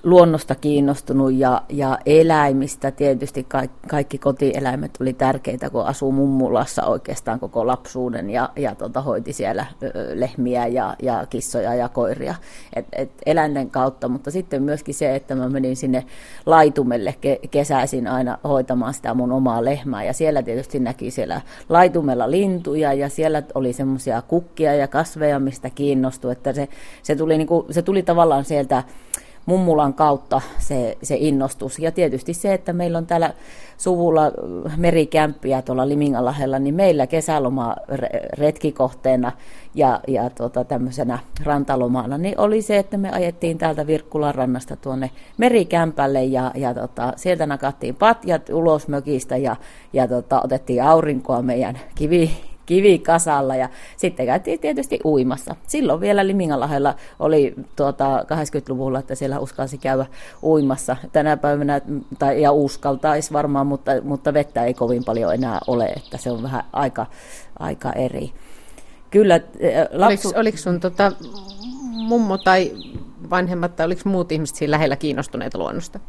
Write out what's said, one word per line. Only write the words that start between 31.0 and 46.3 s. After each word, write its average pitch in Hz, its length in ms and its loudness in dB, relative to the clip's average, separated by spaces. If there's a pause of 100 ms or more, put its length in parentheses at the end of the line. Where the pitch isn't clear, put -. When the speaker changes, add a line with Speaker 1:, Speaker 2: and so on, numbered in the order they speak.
Speaker 1:
se 143 160 -2
innostus. 135 600 -2
Ja 160 120 -2
tietysti 165 420 -2
se, 196 200 0
että 185 200 -4
meillä 175 240 -2
on 165 80 -4
täällä 170 280 0 (440)
suvulla, 170 480 2
äh, 139 520 -4
merikämppiä 151 840 2
tuolla 131 260 -2
Liminganlahdella, 135 720 0
niin 139 160 0
meillä 170 320 4
kesäloma 135 680 0 (160)
re-, - 360 -4 (100)
retkikohteena 131 960 0 (440)
ja, 135 320 4
ja 123 220 0
tota, 123 340 -4
tämmöisenä 127 560 -4 (240)
rantalomana, 131 760 0
niin 185 220 -2
oli 214 220 2
se, 208 160 0
että 202 200 -2
me 196 140 -2
ajettiin 170 460 -2
täältä 156 300 -2
Virkkulan 151 480 -2
rannasta 127 400 -4
tuonne 131 360 -8 (260)
merikämpälle 165 840 2
ja, 131 320 0